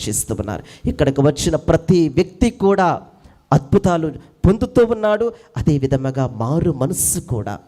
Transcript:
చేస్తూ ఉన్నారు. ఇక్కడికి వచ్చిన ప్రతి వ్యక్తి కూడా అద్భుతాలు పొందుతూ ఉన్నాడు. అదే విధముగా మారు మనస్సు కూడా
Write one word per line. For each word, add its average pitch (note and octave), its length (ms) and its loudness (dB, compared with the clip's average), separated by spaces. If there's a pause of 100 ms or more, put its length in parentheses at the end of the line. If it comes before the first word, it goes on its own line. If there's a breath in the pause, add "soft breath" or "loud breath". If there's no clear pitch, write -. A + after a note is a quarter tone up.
చేస్తూ G#2+ 320 -4
ఉన్నారు. - 480 -8
ఇక్కడికి C#3 320 0
వచ్చిన D3+ 360 0
ప్రతి E3 520 2
వ్యక్తి F3 420 0
కూడా G3 520 0 (500 soft breath)
అద్భుతాలు E3 600 2 (340 loud breath)
పొందుతూ A3+ 380 4
ఉన్నాడు. A3 480 0 (240 loud breath)
అదే D3 220 0
విధముగా C3+ 480 -2
మారు B2+ 460 -2
మనస్సు D3 480 -2
కూడా G#2 480 -6